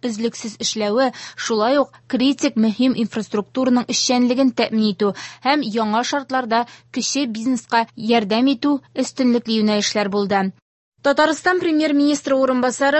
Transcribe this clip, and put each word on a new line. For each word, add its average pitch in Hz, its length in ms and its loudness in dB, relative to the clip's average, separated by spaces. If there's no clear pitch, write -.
өзлексез 226 560 -6
эшләве, 226 540 -2
шулай 226 440 0
ук 269 160 0
критик 262 500 0
мөһим 226 400 2
инфраструктураның 233 920 -2
эшчәнлеген 247 680 2
тәэмин 220 340 0
итү 202 240 0
һәм 277 220 0
яңа 220 280 0
шартларда 254 640 -2
кече 269 380 -4
бизнеска 226 580 -2
ярдәм 226 600 0
итү 285 240 0
өстенлекле 233 640 0
юнәлешләр 208 480 0
булды. 196 380 0
Татарстан 311 560 2
премьер-министры 294 760 2
урынбасары 262 640 2